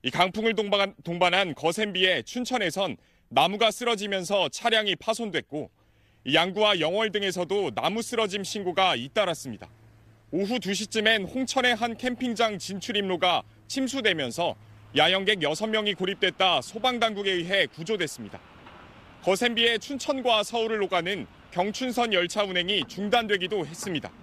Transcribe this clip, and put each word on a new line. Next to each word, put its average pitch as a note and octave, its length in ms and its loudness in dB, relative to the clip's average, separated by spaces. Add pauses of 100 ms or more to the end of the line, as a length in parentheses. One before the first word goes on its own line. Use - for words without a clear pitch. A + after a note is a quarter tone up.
이 B2+ 60 0
강풍을 G3+ 440 0
동반-, G3+ 400 0 (100)
동반한 F3 500 2
거센 G3+ 380 0
비에 F3+ 300 2
춘천에선 G3 720 -4 (320)
나무가 F#3+ 420 2
쓰러지면서 G3 800 -2
차량이 G#3+ 480 0
파손됐고, E3 760 -6 (540)
이 C3+ 100 2
양구와 F#3+ 460 4
영월 G3 300 0
등에서도 F#3 640 -2
나무 E3 260 -2
쓰러짐 G#3+ 440 -2
신고가 F#3 520 0
잇따랐습니다. C#3 720 -4 (640)
오후 G3 280 -2
두 F#3 140 -4
시 G3+ 140 -4
쯤엔 A3 380 2
홍천의 B3 500 0
한 A#3 240 -2
캠핑장 A#3 600 -2
진출 G3 380 -6
입로가 F#3 460 2 (240)
침수되면서 F3+ 880 0 (420)
야영객 F#3+ 460 4
여섯 D3+ 240 0
명이 G#3+ 280 0
고립됐다 F#3 680 2
소방당국에 A3 680 -2
의해 F3+ 360 2
구조됐습니다. D#3 720 -6 (840)
거센 A#3 320 2
비에 A#3 240 2
춘천과 B3 680 0
서울을 A3 400 -2
오가는 F3 420 -2 (240)
경춘선 A3+ 640 0
열차 F3+ 300 2
운행이 F3+ 440 0
중단되기도 G3+ 800 0
했습니다. D3 440 -6 (120)